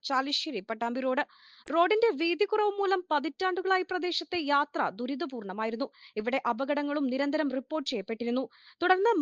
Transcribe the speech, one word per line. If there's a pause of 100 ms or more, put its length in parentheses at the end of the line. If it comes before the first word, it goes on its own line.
ചാലിശ്ശേരി
പട്ടാമ്പി
റോഡ്. (500)
റോഡിന്റെ (100)
വീതി
കുറവ്
മൂലം (100)
പതിറ്റാണ്ടുകളായി
പ്രദേശത്തെ (120)
യാത്ര (180)
ദുരിതപൂർണമായിരുന്നു. (320)
ഇവിടെ (120)
അപകടങ്ങളും
നിരന്തരം
റിപ്പോർട്ട്
ചെയ്യപ്പെട്ടിരുന്നു. (380)
തുടർന്ന് (100)